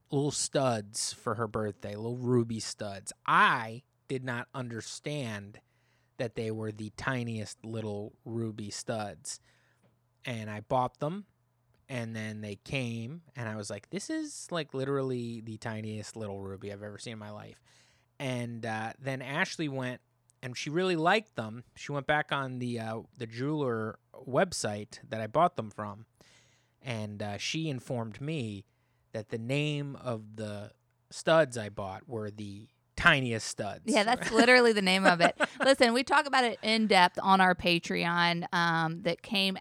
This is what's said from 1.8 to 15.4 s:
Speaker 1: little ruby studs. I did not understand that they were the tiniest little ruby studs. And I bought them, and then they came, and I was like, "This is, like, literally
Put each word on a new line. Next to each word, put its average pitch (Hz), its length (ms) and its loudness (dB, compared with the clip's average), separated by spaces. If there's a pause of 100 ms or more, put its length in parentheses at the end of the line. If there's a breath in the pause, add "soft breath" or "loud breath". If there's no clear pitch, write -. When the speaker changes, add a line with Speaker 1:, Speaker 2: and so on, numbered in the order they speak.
Speaker 1:
little 117 220 -4
ruby 120 420 4
studs. 98 520 -10 (140)
I 139 560 4 (260)
did 131 160 -4
not 123 300 -4
understand 117 1080 -8 (580)
that 120 160 -4
they 113 160 -4
were 110 220 -4
the 107 260 -8
tiniest 117 640 -4
little 110 500 -6 (120)
ruby 110 460 -6
studs. 104 680 -8 (880 soft breath)
And 110 240 -6
I 107 120 -8
bought 127 380 0
them, 175 260 -4 (640)
and 117 280 -6
then 110 260 -6
they 104 140 -8
came, 120 640 -6 (140)
and 120 120 -6
I 110 80 -6
was 104 140 -8
like, 101 220 -10
"This 202 180 -8
is, 311 400 -6
like, 165 240 -4
literally 131 680 -2